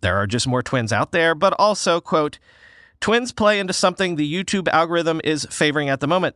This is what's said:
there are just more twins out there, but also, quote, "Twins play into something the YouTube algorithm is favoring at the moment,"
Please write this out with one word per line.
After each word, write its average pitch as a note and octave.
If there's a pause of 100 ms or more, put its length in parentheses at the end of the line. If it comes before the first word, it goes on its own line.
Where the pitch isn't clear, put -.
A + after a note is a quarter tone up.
there F#2
are G2+
just A#2
more B2
twins A#2
out A#2
there, E3
but F#3
also, F#3
quote, D3+ (600)
"Twins A#3+
play G#3
into F#3
something F3+
the D3+
YouTube F3+
algorithm E3
is D3
favoring D3
at C3+
the C#3+
moment," F3